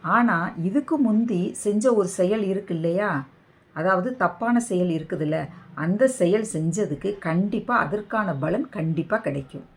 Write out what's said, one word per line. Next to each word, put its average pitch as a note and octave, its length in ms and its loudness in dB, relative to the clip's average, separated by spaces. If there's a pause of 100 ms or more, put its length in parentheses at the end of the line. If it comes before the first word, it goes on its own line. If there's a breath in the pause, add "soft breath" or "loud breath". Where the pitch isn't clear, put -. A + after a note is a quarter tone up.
ஆனா, F#3 500 2 (100)
இதுக்கு C#4+ 360 0
முந்தி A3 560 2
செஞ்ச G#3+ 400 2
ஒரு F#3+ 140 2
செயல் G3 340 0
இருக்கு F#3+ 320 -2
இல்லையா? E3+ 500 0 (480 soft breath)
அதாவது, F#3 440 0
தப்பான A#3 440 2
செயல் F3+ 280 0
இருக்குதுல்ல, D#3 600 -2 (260 loud breath)
அந்த G3 340 2
செயல் G#3 440 2
செஞ்சதுக்கு E3 680 -2
கண்டிப்பா F#3 600 0
அதற்கான G3+ 560 -2
பலன் D#3+ 340 -2
கண்டிப்பா D#3+ 480 -2
கிடைக்கும். C#3+ 480 -6 (120)